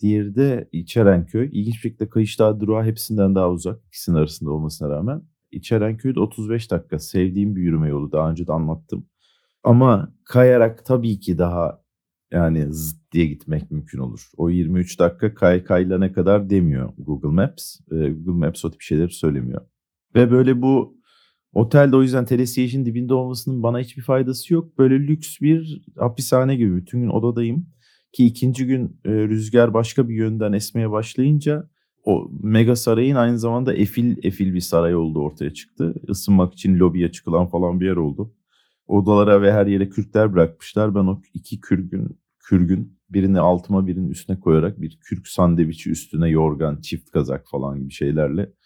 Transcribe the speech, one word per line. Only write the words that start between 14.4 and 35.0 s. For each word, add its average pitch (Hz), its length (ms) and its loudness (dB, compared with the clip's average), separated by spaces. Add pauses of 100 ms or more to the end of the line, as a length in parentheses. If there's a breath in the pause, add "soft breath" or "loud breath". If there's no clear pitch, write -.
yirmi 90 300 0
üç - 180 -6
dakika 87 360 0
kaykayla 92 640 2
ne 95 140 -2
kadar 98 380 0
demiyor 73 480 0
Google 73 300 -8
Maps. - 520 -4 (120)
Ee, - 20 -6
Google 80 520 -4
Maps - 180 -8
o 80 60 -6
tip - 120 -20
şeyleri 82 280 -2
söylemiyor. 67 500 -4 (540)
Ve 120 160 4
böyle 127 320 2
bu 131 360 0 (540)
otelde 135 440 4
o 131 60 6
yüzden 123 220 0
telesiyejin 127 600 -2
dibinde 120 300 -2
olmasının 127 480 -4
bana 117 180 -2
hiçbir 120 220 -12
faydası 131 520 0
yok. 165 240 -4
Böyle 131 200 6
lüks 151 420 -4
bir 160 420 0 (160)
hapishane 127 580 0
gibi 107 200 0
bütün 107 240 -6
gün 120 80 -2
odadayım. 117 580 -4 (460)
Ki 123 140 4
ikinci 123 400 0
gün, 127 380 -4
e, 98 60 -4
rüzgar 110 640 2
başka 113 340 0
bir 117 60 -6
yönden 110 380 -2
esmeye 110 380 -2
başlayınca 147 800 -2 (360)
o - 260 0 (120)
mega 113 340 4
sarayın 123 400 0
aynı 120 220 2
zamanda 120 360 -2
efil 113 480 0
efil 95 320 -2
bir 90 60 -2
saray 85 340 0
olduğu 80 260 -2